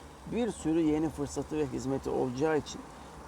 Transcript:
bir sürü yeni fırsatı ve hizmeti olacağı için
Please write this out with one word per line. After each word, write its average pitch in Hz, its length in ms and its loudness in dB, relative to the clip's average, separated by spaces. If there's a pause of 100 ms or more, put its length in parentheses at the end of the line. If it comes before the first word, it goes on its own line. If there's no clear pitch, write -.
(320)
bir 220 200 2
sürü 160 300 2
yeni 156 280 4
fırsatı 143 480 -4
ve 151 100 2
hizmeti 131 420 -2
olacağı 131 480 4
için - 240 -4 (460)